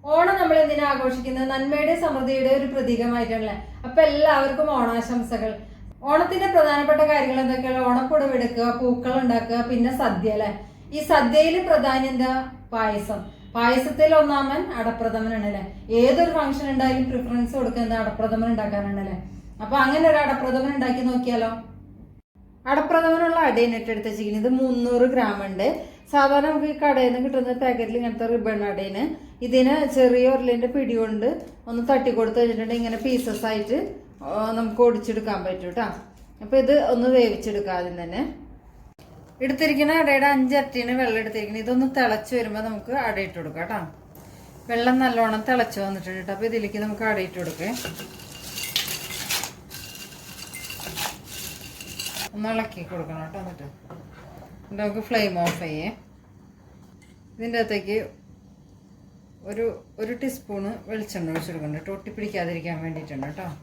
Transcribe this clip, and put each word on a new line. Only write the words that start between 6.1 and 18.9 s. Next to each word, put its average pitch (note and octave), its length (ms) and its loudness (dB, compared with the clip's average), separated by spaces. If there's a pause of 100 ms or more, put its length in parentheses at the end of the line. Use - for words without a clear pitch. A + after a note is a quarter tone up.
പ്രധാനപ്പെട്ട D4+ 480 6 (100)
കാര്യങ്ങൾ C4 320 2
എന്തൊക്കെയാണ്? B3+ 460 0
ഓണപ്പുടവ C4 500 2
എടുക്കുക, A#3 280 0 (140)
പൂക്കളം B3+ 420 0
ഉണ്ടാക്കുക, A#3 360 0 (100)
പിന്നെ B3 220 2 (100)
സദ്യ G#3 340 0
അല്ലെ? G#3 160 -2 (440)
ഈ D4+ 60 -4 (100)
സദ്യയില് D#4 480 6 (100)
പ്രധാനം C4 440 4
എന്താ? B3+ 180 2 (420)
പായസം. G#3+ 460 -2 (380)
പായസത്തിൽ C4+ 640 4
ഒന്നാമൻ C#4+ 420 2 (160)
അടപ്രഥമനാണ് A3 720 -2
അല്ലെ? F#3+ 120 -6 (400)
ഏതൊരു E4 340 6
ഫംഗ്ഷൻ C#4 360 0
ഉണ്ടായാലും C4 380 2
പ്രിഫറൻസ് A#3+ 480 -2
കൊടുക്കുക A#3 280 -2
എന്താ? A3+ 180 -2
അടപ്രഥമൻ A3 480 0
ഉണ്ടാക്കാനാണ് G3+ 500 -2